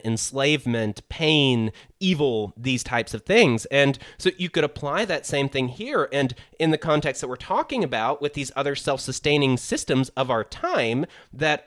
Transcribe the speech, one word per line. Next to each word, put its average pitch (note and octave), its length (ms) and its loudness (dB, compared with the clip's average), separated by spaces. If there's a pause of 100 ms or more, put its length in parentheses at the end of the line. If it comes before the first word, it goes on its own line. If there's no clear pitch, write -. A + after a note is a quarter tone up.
enslavement, A#2 1040 0
pain, C3+ 640 2 (280)
evil, C#3 580 0
these B2 260 -2
types A#2+ 300 -4
of A2 100 -6
things. F3+ 420 4
And C#3 320 4 (200)
so F#3 200 0
you F3+ 120 -4
could D#3 140 0
apply D3+ 420 -2
that E3+ 200 -4
same C#3 240 0
thing C3 180 -2
here, G3+ 440 -2
and C3+ 240 0 (240)
in D#3+ 100 4
the D#3 80 2
context D3+ 440 0
that C3+ 60 -6
we're B2 80 -6
talking A#3 480 -2
about B2 380 0
with C#3+ 140 -2
these C#3 200 -6
other C#3 200 -2
self-sustaining C3+ 840 2
systems C3+ 520 0
of B2+ 200 -2
our A#2 140 2
time C#3 640 -2 (280)
that D3+ 320 0